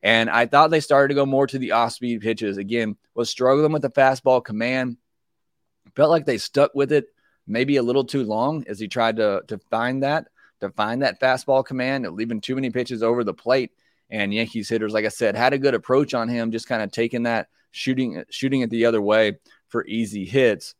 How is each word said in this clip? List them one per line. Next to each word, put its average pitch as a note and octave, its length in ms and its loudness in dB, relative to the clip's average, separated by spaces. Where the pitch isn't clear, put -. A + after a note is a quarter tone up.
And A2+ 280 2
I A#2 180 2
thought D3+ 220 4
they D#3+ 120 2
started C#3 260 4
to C#3+ 100 0
go C#3 80 2
more C3+ 220 2
to C3+ 100 -6
the B2 140 -4
off-speed A#2 480 -2
pitches. G#2+ 380 -2
Again, G#2+ 400 -4
was A#2 140 -2
struggling C#3 420 2
with D3 120 -2
the C#3 60 -2
fastball C3 540 2
command. A#2+ 540 -4
Felt D3 140 4
like D#3+ 160 2
they A#2+ 140 0
stuck - 360 0
with C#3 160 0
it C#3+ 140 2
maybe C3 300 0
a B2+ 60 2
little B2+ 200 2
too C3 220 -2
long B2+ 420 -2
as G#2 140 -10
he G#2+ 80 -8
tried A2+ 260 0
to, G#2 320 0
to G#2+ 100 -8
find B2 320 -2
that, D3 240 -2
to G2+ 100 -6
find A2 320 -4
that A2 180 -2
fastball C3 460 2
command, C3 460 -4
leaving A2+ 280 -6
too C3 160 -6
many C3 140 -4
pitches A#2 340 -4
over A#2+ 220 2
the G2 80 -4
plate. B2 380 -2
And G#2 240 -4
Yankees A2+ 360 -4
hitters, G#2+ 240 -2
like G#2+ 100 0
I A#2+ 60 -2
said, G#2+ 260 -2
had A#2+ 160 2
a C#3+ 60 0
good C3+ 160 2
approach C3 400 2
on A#2 160 -2
him, A#2 220 -2
just A2+ 180 -6
kinda A2 180 -2
taking A#2 360 -4
that, A#2 260 -2
shooting, B2+ 580 -4
shooting C3+ 320 -2
it A#2+ 80 -2
the A2+ 160 0
other A2+ 160 2
way G#2 380 2
for - 180 -4
easy G#2 380 -4
hits. A2 560 0